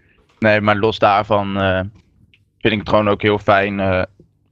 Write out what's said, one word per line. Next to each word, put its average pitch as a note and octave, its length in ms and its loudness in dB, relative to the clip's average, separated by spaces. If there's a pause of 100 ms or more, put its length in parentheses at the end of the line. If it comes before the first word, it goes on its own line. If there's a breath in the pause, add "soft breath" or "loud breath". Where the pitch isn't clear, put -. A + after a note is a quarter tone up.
(400)
nee, G#2+ 220 2
maar G#2 160 2
los G#2+ 220 -2
daarvan, G2+ 580 0
eh, F#2+ 220 0 (800)
vind A2 140 -2
ik G#2+ 60 -4
het E2+ 100 -10
gewoon G#2 200 2
ook G2+ 120 -2
heel G#2 180 0
fijn, G2+ 400 0
eh, F#2+ 220 -2 (500)